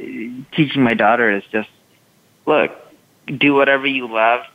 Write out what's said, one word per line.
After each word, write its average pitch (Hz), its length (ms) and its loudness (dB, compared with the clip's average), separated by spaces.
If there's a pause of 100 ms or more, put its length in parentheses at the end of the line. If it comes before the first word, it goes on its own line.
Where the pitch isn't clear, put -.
(520)
teaching 139 300 0
my 117 120 2
daughter 113 360 2
is 98 200 -2
just, 107 200 -6 (760)
look, 135 240 2 (680)
do 139 160 2
whatever 139 320 2
you 131 200 -4
love, 113 380 0 (100)